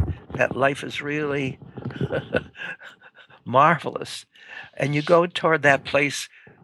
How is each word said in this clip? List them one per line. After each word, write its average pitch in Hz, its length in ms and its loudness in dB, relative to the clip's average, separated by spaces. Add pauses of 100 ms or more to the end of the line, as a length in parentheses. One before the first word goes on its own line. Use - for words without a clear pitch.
(340)
that 135 220 0
life 139 280 0
is 123 160 -8
really 143 580 -4 (420)
<laughs> - 1400 -8
marvelous. - 840 2 (480)
And 143 200 -2
you 147 80 0
go 170 240 6
toward 160 360 0
that 139 220 4
place 143 440 -2 (360)